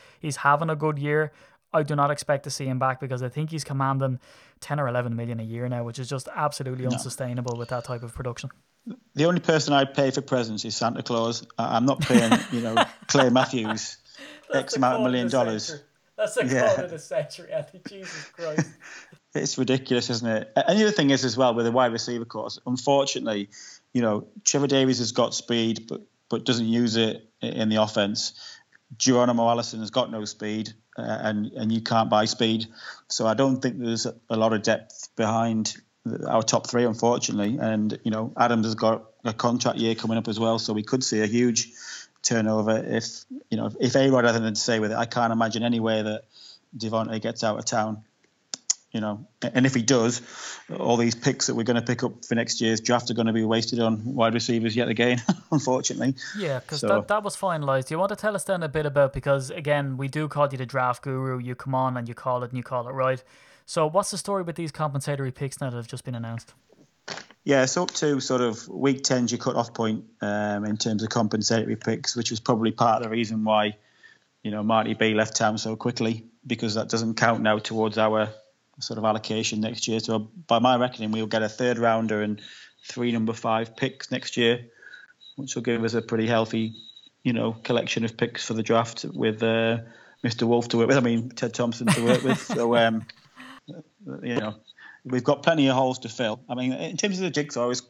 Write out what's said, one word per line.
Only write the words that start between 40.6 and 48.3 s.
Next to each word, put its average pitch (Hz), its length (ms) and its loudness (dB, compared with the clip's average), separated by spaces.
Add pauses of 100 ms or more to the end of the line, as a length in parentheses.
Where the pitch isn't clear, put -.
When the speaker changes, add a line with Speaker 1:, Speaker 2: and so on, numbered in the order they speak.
Speaker 2:
we 107 100 -2
could 127 220 -2
see 107 160 0
a 110 60 2
huge 120 440 2 (520)
turnover 110 560 2
if, - 460 -4 (260)
you - 80 -2
know, 107 200 -4
if 123 160 0
A-Rod 135 300 6
had 117 120 6
anything 113 180 0
to - 60 -4
say 113 200 0
with 107 120 0
it. 110 40 -2
I 117 80 0
can't 113 300 0
imagine 113 280 0
any 120 180 2
way 110 200 2
that 107 220 -4 (540)
Devontae 110 440 -2
gets 117 240 -4
out 107 140 0
of 120 80 -8
town. 110 380 -2 (840)